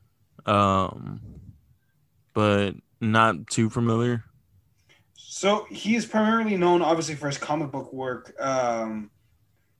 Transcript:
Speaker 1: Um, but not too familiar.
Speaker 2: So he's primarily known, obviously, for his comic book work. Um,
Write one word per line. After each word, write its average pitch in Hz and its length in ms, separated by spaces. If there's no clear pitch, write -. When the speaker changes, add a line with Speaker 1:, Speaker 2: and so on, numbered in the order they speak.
Speaker 1:
Um, 98 760
but 101 400
not 110 480
too 113 220
familiar. 117 540
Speaker 2:
So 208 560
he's 220 360
primarily 214 520
known, 175 240
obviously, 156 340
for 143 120
his 139 100
comic 151 340
book 135 220
work. 131 460
Um, 117 720